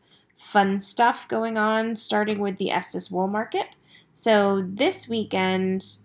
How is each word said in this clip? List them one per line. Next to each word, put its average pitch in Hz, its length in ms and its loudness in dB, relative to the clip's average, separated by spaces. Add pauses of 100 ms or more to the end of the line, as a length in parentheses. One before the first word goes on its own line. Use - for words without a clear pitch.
(360)
fun 196 440 2
stuff 240 480 0
going 226 280 -2
on, 220 400 0
starting 208 420 0
with 202 200 -2
the 190 120 -2
Estes - 400 -2
Wool 185 160 0
Market. 214 480 -4 (380)
So 202 560 4
this 254 400 0
weekend, 190 960 -2